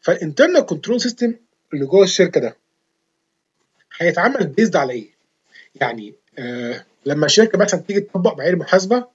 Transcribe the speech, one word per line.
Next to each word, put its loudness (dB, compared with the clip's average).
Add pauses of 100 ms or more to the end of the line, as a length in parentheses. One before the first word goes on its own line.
فالinternal 2
كنترول -2
سيستم -4 (400)
اللي -4
جوه 6
الشركه 0
ده -8 (1400)
هيتعمل 2
based 2
على 0
ايه؟ -10 (640)
يعني، -8 (240)
آه، -10 (220)
لما 0
الشركه 4
مثلًا 0
تيجي -4
تطبق -2
معايير 0
محاسبه 0